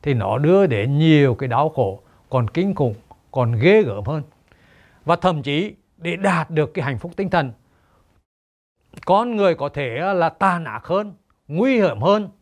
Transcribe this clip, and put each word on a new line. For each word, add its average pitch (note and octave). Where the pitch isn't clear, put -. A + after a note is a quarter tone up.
thì D3
nó G#2+
đưa F3+
đến B2+
nhiều D3
cái C3
đau C#3
khổ G#2
còn A#2+
kinh F#3
khủng, A#2
còn A#2+
ghê G3
gớm G#2
hơn. C#3+
Và E3
thậm E3+
chí D3+
để E3+
đạt F3+
được D3+
cái B2+
hạnh C3+
phúc F3
tinh F#3+
thần, D3
con A3+
người G3
có C#3+
thể C#3+
là E3
tàn F3
ác A#2
hơn, G3
nguy A3+
hiểm C3
hơn G3